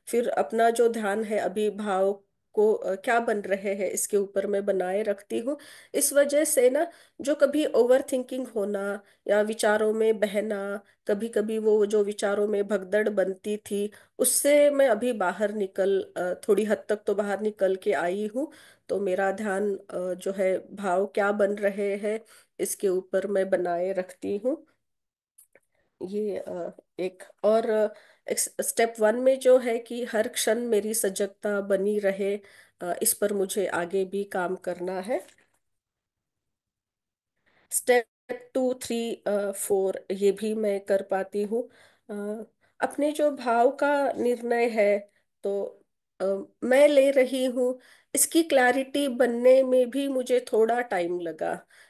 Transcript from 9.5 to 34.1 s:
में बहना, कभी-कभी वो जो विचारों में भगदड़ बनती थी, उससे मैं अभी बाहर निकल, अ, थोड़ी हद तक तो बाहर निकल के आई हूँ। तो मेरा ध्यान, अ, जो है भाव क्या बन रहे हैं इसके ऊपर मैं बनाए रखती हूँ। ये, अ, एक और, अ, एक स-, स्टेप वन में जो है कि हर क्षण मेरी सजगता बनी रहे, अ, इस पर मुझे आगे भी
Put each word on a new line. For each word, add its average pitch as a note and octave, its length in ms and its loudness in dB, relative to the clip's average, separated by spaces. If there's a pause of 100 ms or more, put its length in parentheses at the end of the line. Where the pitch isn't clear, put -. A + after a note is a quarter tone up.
में A3 260 2
बहना, G3+ 640 -4 (260)
कभी-कभी A3 520 -2
वो G#3+ 260 4
जो G#3 180 2
विचारों G3+ 440 -2
में G3+ 200 -2
भगदड़ G#3 420 0
बनती G3+ 520 -4
थी, G3+ 300 -6 (280)
उससे D4 500 4
मैं C#4 200 4
अभी A#3 260 0
बाहर G3+ 380 -2
निकल, G3 480 -2 (160)
अ, F3+ 160 -4 (140)
थोड़ी G#3 180 4
हद G#3 240 -2
तक G#3+ 80 2
तो G#3 180 -2
बाहर G3+ 260 -2
निकल G#3 340 0
के F#3+ 180 -2
आई F3+ 340 -2
हूँ। C4 240 -6 (380)
तो F#3+ 100 -2
मेरा G3 340 0
ध्यान, G3+ 420 -2
अ, F3+ 380 -8
जो F3+ 200 -6
है F#3 240 0 (180)
भाव G3 320 0
क्या G#3 260 0
बन G#3 220 2
रहे G3+ 420 -2
हैं G#3+ 220 -4 (400)
इसके - 300 -4
ऊपर F#3 380 -2
मैं F#3+ 220 0
बनाए F3+ 440 0
रखती F#3+ 440 -6
हूँ। B3+ 280 -4 (1400)
ये, G#3 360 -4
अ, F3+ 340 -10 (280)
एक F#3 240 -8 (200)
और, A3+ 260 4
अ, G#3+ 240 0 (340)
एक - 120 -4
स-, - 220 -6
स्टेप A3+ 380 0
वन G#3+ 180 4
में C4 220 4
जो B3+ 200 6
है A#3 200 -2
कि A#3+ 260 -8
हर A3+ 240 -2
क्षण A#3 360 0
मेरी G#3+ 280 0
सजगता G3+ 680 -2
बनी G3+ 380 0
रहे, G3 360 -2 (460)
अ, F3 200 -4
इस A3 120 0
पर G#3 200 0
मुझे G3 320 -2 (100)
आगे F3 300 -2
भी G3 200 -6